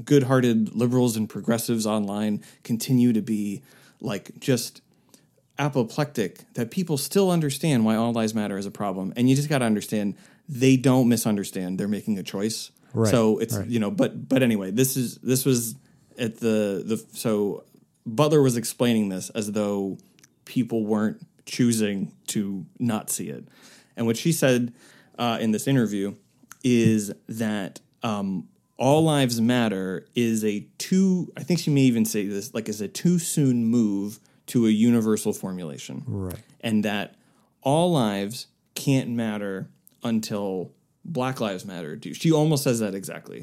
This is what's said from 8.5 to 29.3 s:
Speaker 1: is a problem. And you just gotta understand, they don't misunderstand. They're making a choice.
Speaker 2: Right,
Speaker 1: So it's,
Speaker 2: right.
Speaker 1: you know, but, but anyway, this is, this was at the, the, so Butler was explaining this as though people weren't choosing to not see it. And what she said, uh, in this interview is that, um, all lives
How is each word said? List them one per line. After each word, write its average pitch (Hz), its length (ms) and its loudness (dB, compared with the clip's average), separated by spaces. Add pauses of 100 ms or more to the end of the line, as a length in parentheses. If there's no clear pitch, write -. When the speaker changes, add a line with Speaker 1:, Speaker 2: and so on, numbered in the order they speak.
Speaker 1:
is 98 100 -6
a 101 40 -10
problem. 98 460 -6
And 123 120 4
you 131 80 4
just 147 120 -2
gotta 135 160 0
understand, 104 520 -2 (320)
they 131 280 4
don't 127 320 4
misunderstand. 98 680 -2
They're 101 100 -2
making 104 300 -2
a 90 40 -6
choice. 101 480 -6 (240)
Speaker 2:
Right, 113 160 2
Speaker 1:
So 110 280 4
it's, 110 180 -2
Speaker 2:
right. 95 120 -4
Speaker 1:
you 117 100 0
know, 104 120 0
but, 110 380 -2
but 131 140 2
anyway, 104 280 2
this 131 260 0
is, 123 200 -4
this 127 280 0
was 117 320 0 (420)
at 113 220 -4
the, 107 440 0
the, 110 280 -4
so 104 520 -2 (420)
Butler 147 360 4
was 127 140 2
explaining 113 540 0
this 92 200 -8
as 104 220 -6
though 101 460 -2 (460)
people 113 400 -2
weren't 107 400 -2 (220)
choosing 107 680 0 (160)
to 98 380 -6 (120)
not 113 320 -4
see 85 180 -8
it. 67 180 -12 (500)
And 117 100 -2
what 113 100 0
she 165 160 0
said, 123 400 2 (460)
uh, 117 220 0
in 113 120 2
this 107 160 -2
interview 104 460 0 (500)
is 110 480 4 (160)
that, 107 520 -6 (220)
um, 98 460 -4 (300)
all 147 260 4
lives 135 380 2